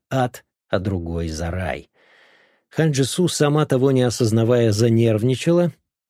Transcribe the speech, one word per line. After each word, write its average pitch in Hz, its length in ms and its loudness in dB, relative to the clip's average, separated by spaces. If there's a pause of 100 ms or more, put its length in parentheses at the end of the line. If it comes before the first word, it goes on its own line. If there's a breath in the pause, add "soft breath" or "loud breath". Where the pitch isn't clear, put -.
(120)
ад, 127 340 -4 (220)
а 107 100 -4
другой 85 520 -4
за 80 200 -8
рай. 82 400 -8 (800 soft breath)
Хан 156 220 0
Джису, 139 360 0
сама 151 380 0
того 135 260 0
не 127 120 2
осознавая, 117 680 2
занервничала — 117 1000 2 (380)